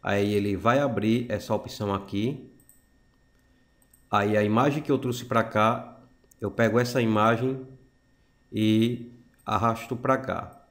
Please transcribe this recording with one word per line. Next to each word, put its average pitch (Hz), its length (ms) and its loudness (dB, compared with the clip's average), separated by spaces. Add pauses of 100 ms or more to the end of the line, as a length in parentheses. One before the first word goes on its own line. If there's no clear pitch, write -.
aí 101 300 0
ele 101 240 0
vai 117 220 2
abrir 120 520 0
essa 107 240 -4
opção 101 400 -4
aqui. 101 560 -4 (1600)
Aí 107 260 2
a 107 60 4
imagem 131 400 2
que 147 80 -6
eu 135 80 2
trouxe 123 260 -4
pra 113 200 0
cá, 113 560 0 (400)
eu 104 100 -4
pego 113 300 2
essa 123 200 0
imagem 113 680 2 (880)
e 110 600 0 (320)
arrasto 110 520 -2
pra 131 200 0
cá. 101 540 -8